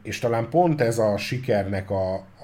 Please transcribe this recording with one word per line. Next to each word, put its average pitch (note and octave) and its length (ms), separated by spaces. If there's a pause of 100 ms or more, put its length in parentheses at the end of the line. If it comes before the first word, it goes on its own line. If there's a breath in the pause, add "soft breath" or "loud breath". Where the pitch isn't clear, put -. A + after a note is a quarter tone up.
és G#2 160
talán A#2 300
pont E3 320
ez A#2 180
a G#2+ 180
sikernek G2+ 720
a, F#2+ 340 (200)